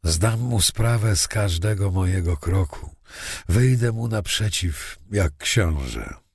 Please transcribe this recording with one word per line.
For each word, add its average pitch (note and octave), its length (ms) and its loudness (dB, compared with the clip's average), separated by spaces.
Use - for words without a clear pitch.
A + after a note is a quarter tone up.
Zdam E2+ 360 2
mu A#2+ 220 0
sprawę A2 540 2
z - 120 0
każdego G2+ 640 0
mojego F#2 460 2
kroku. - 580 -2
Wyjdę A#2+ 420 4
mu A2+ 160 -4
naprzeciw G#2 920 -4
jak F#2+ 260 0
książę. C2+ 760 -2